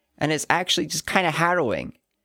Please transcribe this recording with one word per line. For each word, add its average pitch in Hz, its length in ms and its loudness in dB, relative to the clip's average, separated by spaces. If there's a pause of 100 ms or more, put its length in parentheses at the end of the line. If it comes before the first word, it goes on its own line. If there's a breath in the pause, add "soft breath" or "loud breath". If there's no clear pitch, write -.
(180)
And 151 140 0
it's 147 160 -2
actually 175 380 0
just 160 200 -6
kinda 180 240 2
harrowing 147 640 0 (300)